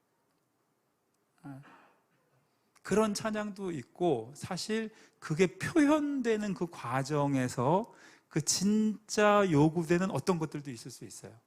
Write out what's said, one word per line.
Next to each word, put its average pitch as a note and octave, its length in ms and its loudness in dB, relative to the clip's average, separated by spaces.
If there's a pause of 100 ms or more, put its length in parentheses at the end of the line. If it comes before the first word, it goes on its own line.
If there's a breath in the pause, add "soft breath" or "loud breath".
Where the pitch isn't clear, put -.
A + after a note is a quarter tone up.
(1400)
아, C#3 180 -16 (1200 soft breath)
그런 G#3+ 320 0
찬양도 G#3 600 -6
있고, C#3 640 -4
사실 G#3+ 540 -6 (300 loud breath)
그게 F3 400 0
표현되는 C#4 960 2
그 F3+ 160 -4
과정에서 C3+ 1200 0 (360 loud breath)
그 D#3 120 -2
진짜 G#3 1080 2
요구되는 E3 600 4
어떤 E3+ 260 0
것들도 D3 340 -8
있을 A#2 200 -14
수 - 120 -18
있어요. G2 300 -16 (140)